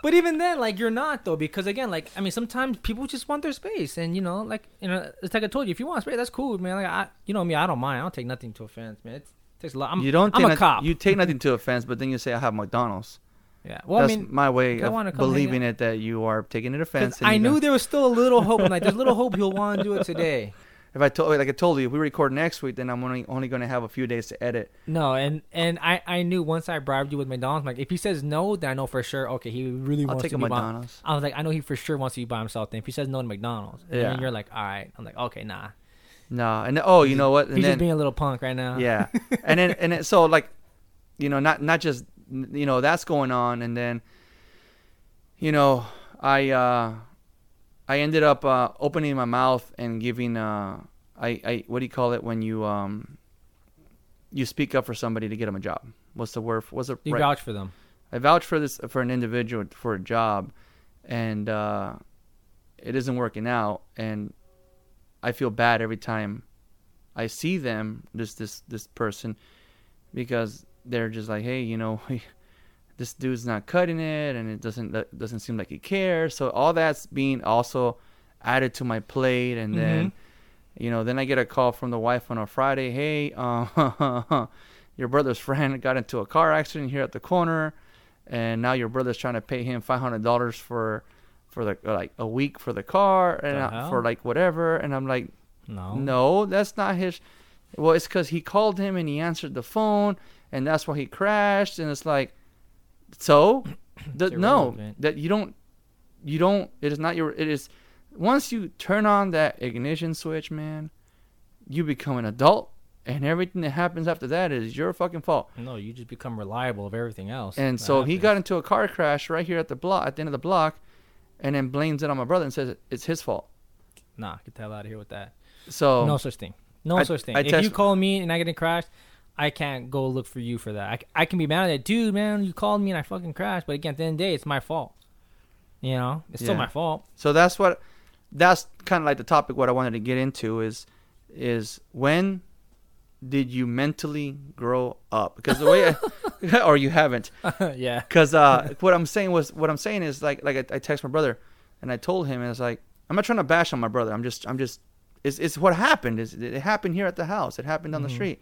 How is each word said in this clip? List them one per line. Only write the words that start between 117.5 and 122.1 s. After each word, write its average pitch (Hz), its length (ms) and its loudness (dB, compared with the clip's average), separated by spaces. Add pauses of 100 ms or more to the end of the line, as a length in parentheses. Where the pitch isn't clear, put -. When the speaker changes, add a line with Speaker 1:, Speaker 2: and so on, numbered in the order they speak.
Speaker 2:
And 135 220 0
Speaker 1:
that 113 40 -8
Speaker 2:
so 135 200 4
he 147 100 0
Speaker 1:
happens. 180 100 -2
Speaker 2:
got 208 140 6
into 190 180 -2
a 165 80 -2
car 208 240 2
crash 147 420 -2
right 165 160 -2
here 170 140 -2
at 160 100 -2
the 139 60 -8
block, 180 320 0
at 135 80 -6
the 156 60 -8
end 156 80 -4
of 143 40 -6
the 139 60 -2
block, 160 380 0 (640)
and 139 160 0
then 135 140 0
blames 147 340 -2
it 151 60 -2
on 143 80 -2